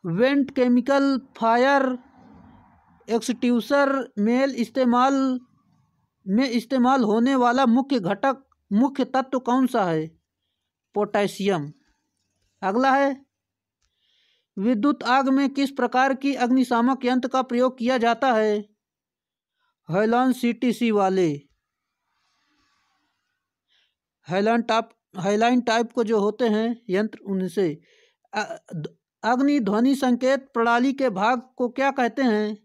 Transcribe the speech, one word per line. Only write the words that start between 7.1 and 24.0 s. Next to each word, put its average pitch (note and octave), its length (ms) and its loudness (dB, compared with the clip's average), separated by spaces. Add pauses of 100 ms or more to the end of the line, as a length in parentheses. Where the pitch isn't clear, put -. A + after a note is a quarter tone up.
वाला B3 320 2
मुख्य C4 340 2
घटक, G3+ 440 -2 (280)
मुख्य C4 320 0
तत्व C4 340 -4
कौन B3+ 280 0
सा A#3 180 0
है? D#3+ 220 -2 (880)
पोटेशियम। G3 800 -2 (880)
अगला B3 320 0
है, C#4 320 -2 (1300)
विद्युत A#3 440 0
आग B3+ 260 2
में C4+ 220 2
किस C#4 200 -2
प्रकार B3+ 440 0
की C4+ 200 -4
अग्निशामक B3 680 0
यंत्र B3+ 240 0
का C4 140 -2
प्रयोग B3 360 -2
किया B3 200 0
जाता A#3 340 0
है? G#3+ 260 0 (1300)
हेलन A3+ 440 0
सीटीसी A#3+ 580 -2
वाले, F#3+ 380 2 (3000)